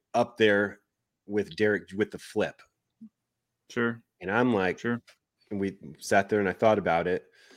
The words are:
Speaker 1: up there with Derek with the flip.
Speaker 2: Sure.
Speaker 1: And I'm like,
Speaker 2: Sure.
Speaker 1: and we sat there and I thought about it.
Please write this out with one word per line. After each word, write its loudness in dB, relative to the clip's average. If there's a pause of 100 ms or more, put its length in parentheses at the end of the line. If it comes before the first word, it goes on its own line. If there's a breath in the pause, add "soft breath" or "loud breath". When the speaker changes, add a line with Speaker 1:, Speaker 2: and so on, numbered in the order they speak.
(140)
Speaker 1:
up 0
there 2 (480)
with -4
Derek 0
with -2
the -14
flip. -4 (1080)
Speaker 2:
Sure. -4 (200)
Speaker 1:
And -8
I'm 2
like, 0
Speaker 2:
Sure. -4 (500)
Speaker 1:
and -6
we -4 (220)
sat 0
there 2
and 0
I -4
thought 4
about 0
it. -2 (320 soft breath)